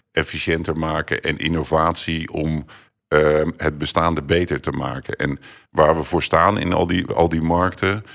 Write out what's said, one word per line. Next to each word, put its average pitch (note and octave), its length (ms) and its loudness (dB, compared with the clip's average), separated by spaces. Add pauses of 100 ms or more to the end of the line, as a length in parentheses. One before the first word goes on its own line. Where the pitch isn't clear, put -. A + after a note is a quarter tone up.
(120)
efficiënter D#2+ 680 -2
maken D#2 440 -2
en D#2 160 -2
innovatie D#2+ 960 -2
om, D#2 320 -2 (440)
ehm, D2+ 480 4
het D2+ 220 -2
bestaande D#2+ 440 -2
beter E2 380 0
te - 120 -6
maken. C2 440 -6
En C#2 220 -4 (320)
waar D#2 260 4
we D#2 60 -2
voor D#2 200 0
staan F2+ 360 4
in F2 140 0
al E2+ 140 2
die, F2 200 0
al E2+ 220 2
die D#2+ 140 0
markten, F2+ 640 0 (100)